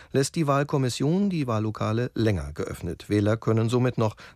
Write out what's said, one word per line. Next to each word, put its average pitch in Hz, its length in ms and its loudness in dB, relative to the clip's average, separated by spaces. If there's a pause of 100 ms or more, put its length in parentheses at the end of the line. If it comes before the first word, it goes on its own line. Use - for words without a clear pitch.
(120)
lässt 135 220 0
die 160 140 0
Wahlkommission 143 840 2
die 156 160 -2
Wahllokale 110 680 -2
länger 92 380 0
geöffnet. - 560 -8
Wähler 104 280 2
können 113 320 0
somit 123 280 0
noch 110 200 0 (200)